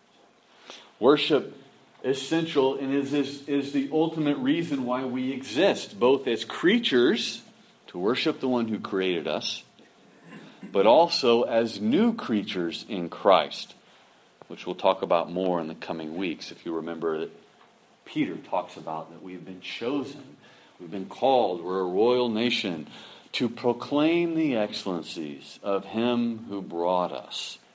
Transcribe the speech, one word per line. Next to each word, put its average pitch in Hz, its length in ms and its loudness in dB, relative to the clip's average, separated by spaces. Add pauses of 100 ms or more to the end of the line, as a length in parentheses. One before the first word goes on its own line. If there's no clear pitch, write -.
(1000)
Worship 139 580 4 (460)
is 135 180 -2
central 156 560 0
and 135 160 -4
is, 139 220 0
is, - 320 -2
is 143 260 -2
the 139 200 0
ultimate 156 460 0
reason 139 460 0
why 123 200 -2
we 127 280 -4
exist, 131 680 0
both 131 260 4
as 117 180 0
creatures 185 960 2 (440)
to - 120 -10
worship 127 420 0
the 131 80 0
one 120 180 2
who 110 140 -2
created 90 480 0
us, - 340 -4 (1080)
but 98 140 4
also 120 560 6
as 113 380 0
new 160 340 4
creatures 90 720 -2
in 90 200 -6
Christ, - 680 2 (760)
which - 160 -14
we'll 90 120 -6
talk 95 260 4
about 87 280 2
more 90 300 0
in 78 60 -6
the 80 80 -8
coming 80 420 -8
weeks. 92 360 -6
If - 120 -20
you 85 120 -6
remember 80 420 -4
that 82 140 -6 (720)
Peter 95 320 -2
talks - 400 -6
about 80 340 -10
that 85 100 -20
we've 92 240 -14
been 90 160 -16
chosen, - 760 -6 (420)
we've 87 120 -14
been 95 160 -6
called, 104 580 2
we're 92 160 0
a 92 40 0
royal 117 440 4
nation, 107 580 -2 (460)
to 123 160 0
proclaim 151 880 0
the 156 180 2
excellencies 85 1120 -6
of 98 220 -2
him 117 600 -2
who 98 140 -6
brought 87 480 0
us - 480 -10 (160)